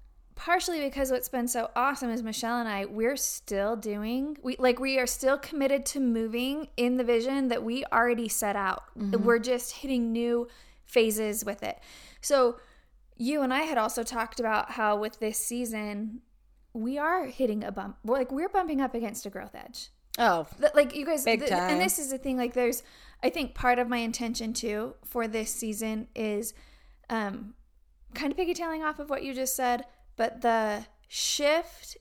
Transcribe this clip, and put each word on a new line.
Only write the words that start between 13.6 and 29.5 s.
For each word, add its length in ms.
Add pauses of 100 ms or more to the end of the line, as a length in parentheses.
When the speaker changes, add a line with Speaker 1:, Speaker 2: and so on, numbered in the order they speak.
Speaker 1:
had 160
also 240
talked 360
about 340
how 260
with 220
this 180
season, 840 (540)
we 240
are 280
hitting 380
a 80
bump. 320
We're, 140
like, 120
we're 200
bumping 320
up 120
against 300
a 60
growth 240
edge. 340 (300)
Speaker 2:
Oh. 280 (140)
Speaker 1:
Th-, 140
like, 200
you 120
guys, 180
Speaker 2:
Big 160
Speaker 1:
th-, 100
and 100 (100)
Speaker 2:
time. 80
Speaker 1:
this 200
is 120
the 80
thing, 180
like, 160
there's, 300 (400)
I 80
think 240
part 240
of 100
my 100
intention 540
too 420 (100)
for 220
this 240
season 640
is, 380 (560)
um, 460 (600)
kind 180
of 60
piggytailing 480
off 120
of 100
what 140
you 120
just 220